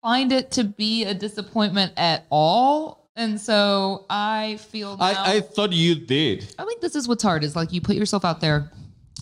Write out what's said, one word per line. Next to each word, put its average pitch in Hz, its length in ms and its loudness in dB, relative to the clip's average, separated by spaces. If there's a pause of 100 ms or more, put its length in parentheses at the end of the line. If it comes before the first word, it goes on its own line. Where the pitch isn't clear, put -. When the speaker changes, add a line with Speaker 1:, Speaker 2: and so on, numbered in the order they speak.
Speaker 1:
find 247 300 2
it 262 200 0
to 247 120 2
be 214 400 -2
a 202 100 -2
disappointment 202 800 -2
at 165 340 0
all. 240 840 2
And 214 240 -2
so 202 720 0
I 214 480 -2 (120)
feel 202 280 -10
now 185 80 0
Speaker 2:
I, 196 300 2
I 208 40 2
thought 202 320 -2
you 170 220 4
did. 131 640 -2
Speaker 1:
I 370 60 -10
think 466 180 -6
this 339 120 -4
is 254 140 -4
what's 240 140 0
hard, 165 200 2
is, 151 140 -6
like, 165 160 -2
you 175 80 -2
put 202 160 0
yourself 202 280 0
out 165 160 -2
there 147 300 0 (520)